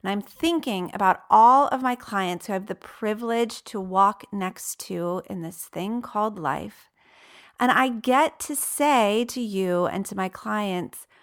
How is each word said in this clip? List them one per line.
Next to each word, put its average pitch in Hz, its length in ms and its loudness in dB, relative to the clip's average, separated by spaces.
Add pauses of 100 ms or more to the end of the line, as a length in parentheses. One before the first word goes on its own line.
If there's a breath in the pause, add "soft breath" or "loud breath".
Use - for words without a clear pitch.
And 190 80 -4
I'm 202 100 -2
thinking 269 720 -2
about 190 280 2 (100)
all 247 380 8
of 254 120 -2
my 254 140 -2
clients 190 500 -6
who 214 80 -6
I 190 40 -2
have 190 100 -8
the - 80 -8
privilege 226 880 -4
to - 180 -10
walk 190 500 2
next - 500 -6
to 175 460 -4
in 190 140 -8
this 165 240 -12
thing 214 380 -6
called 208 340 -4
life. 156 540 -6 (680 soft breath)
And 247 120 4
I 262 180 4
get 254 520 2
to 294 140 -8
say 240 680 2
to 247 160 -8
you 185 460 0
and 190 180 -4
to - 100 -10
my 190 140 -4
clients 202 760 -6 (160 soft breath)